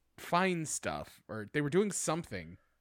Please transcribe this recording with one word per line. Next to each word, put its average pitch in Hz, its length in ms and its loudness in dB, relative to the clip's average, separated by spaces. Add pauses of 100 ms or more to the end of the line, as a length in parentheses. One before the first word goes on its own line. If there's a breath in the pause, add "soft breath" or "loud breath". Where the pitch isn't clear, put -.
(180)
find 175 500 2
stuff, - 600 -4
or 107 260 -6
they 151 80 2
were 147 80 2
doing 190 220 4
something. 98 640 -4 (240)